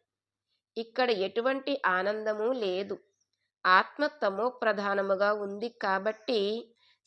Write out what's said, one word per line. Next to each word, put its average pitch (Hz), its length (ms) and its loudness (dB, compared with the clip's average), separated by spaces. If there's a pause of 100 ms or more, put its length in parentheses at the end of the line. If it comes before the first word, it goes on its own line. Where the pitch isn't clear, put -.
(760)
ఇక్కడ 233 320 -2 (100)
ఎటువంటి 254 540 -2 (120)
ఆనందము 214 640 0
లేదు. 196 440 -4 (720)
ఆత్మ 190 420 4
తమో 208 420 -2
ప్రధానముగా 202 840 0
ఉంది 208 360 -6
కాబట్టి 214 680 -2 (680)